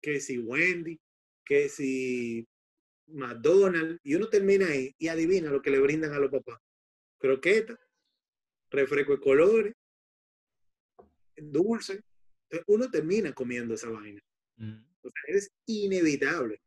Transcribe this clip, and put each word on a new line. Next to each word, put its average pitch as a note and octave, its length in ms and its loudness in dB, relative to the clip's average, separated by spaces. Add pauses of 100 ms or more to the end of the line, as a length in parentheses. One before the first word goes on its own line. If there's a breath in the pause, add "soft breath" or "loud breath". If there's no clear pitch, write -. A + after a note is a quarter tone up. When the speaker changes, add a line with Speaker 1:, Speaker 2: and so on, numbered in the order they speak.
Speaker 1:
que D3 200 -4
si C3 180 -8
Wendy, D#3+ 580 -4 (480)
que C#3+ 220 2
si B2+ 800 -6 (600)
McDonald's, D#3+ 920 2
y C#3+ 140 -2
uno G#3+ 140 0
termina G3 380 4
ahí C3+ 300 -4
y D#3+ 120 -4
adivina E3 420 0
lo C#3 100 0
que C#3 100 0
le C3+ 100 4
brindan D3+ 320 0
a C#3+ 60 -4
los C#3 120 0
papás. B2 260 -6 (640)
Croqueta, F#3 580 0 (920)
refresco C#3 400 0
de C#3 80 0
colores, G3+ 540 4 (1600)
dulce. F#3+ 680 -2 (480)
Entonces, E3 180 -8
uno A3+ 220 2
termina D#3+ 440 0
comiendo A#2+ 400 -6
esa A2+ 160 -8
vaina. G#2 320 -14 (340)
Speaker 2:
Mm. A2 300 -14 (160)
Speaker 1:
O - 80 -14
sea, D3+ 260 -8
es G3 160 -2 (140)
inevitable. E3 1000 0